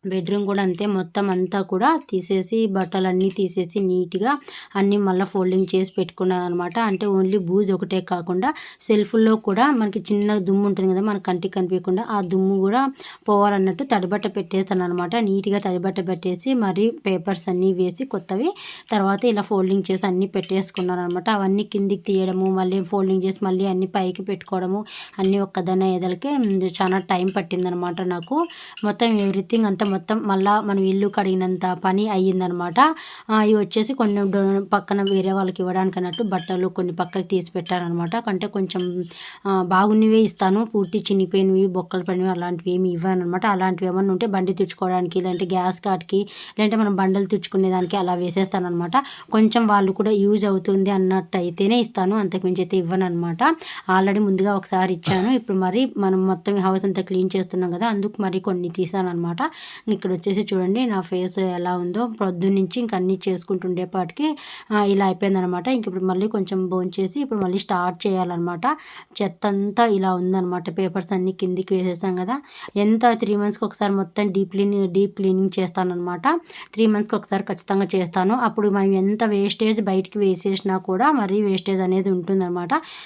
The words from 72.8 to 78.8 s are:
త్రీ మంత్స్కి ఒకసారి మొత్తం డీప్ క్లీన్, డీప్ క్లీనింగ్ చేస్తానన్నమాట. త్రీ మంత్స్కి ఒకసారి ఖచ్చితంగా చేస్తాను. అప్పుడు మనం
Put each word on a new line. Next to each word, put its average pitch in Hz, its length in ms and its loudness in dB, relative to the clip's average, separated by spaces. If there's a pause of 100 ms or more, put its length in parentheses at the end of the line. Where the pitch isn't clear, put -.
త్రీ 208 160 0
మంత్స్కి 208 300 -2
ఒకసారి 208 280 -2
మొత్తం 196 380 -2
డీప్ 190 200 0
క్లీన్, 196 420 0
డీప్ 196 220 2
క్లీనింగ్ 190 440 0
చేస్తానన్నమాట. 180 680 -2 (440)
త్రీ 226 140 2
మంత్స్కి 214 300 2
ఒకసారి 196 280 -2
ఖచ్చితంగా 196 520 -2
చేస్తాను. 185 400 2
అప్పుడు 220 340 0
మనం 196 240 4